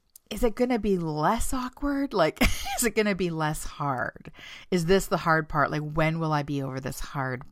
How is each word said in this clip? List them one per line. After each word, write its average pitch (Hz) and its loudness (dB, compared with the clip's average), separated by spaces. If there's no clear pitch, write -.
"Is 208 -8
it 226 4
gonna 247 2
be 202 2
less 165 0
awkward? 277 -2
Like, 170 4
<laughs> - 2
is - 2
it - 0
gonna 208 2
be 175 -2
less 156 -2
hard? - -6
Is 175 2
this 190 4
the 180 0
hard 160 2
part? 143 2
Like, 151 -2
when 156 0
will 156 -2
I 147 2
be 139 -4
over 131 -6
this 135 -6
hard 131 -4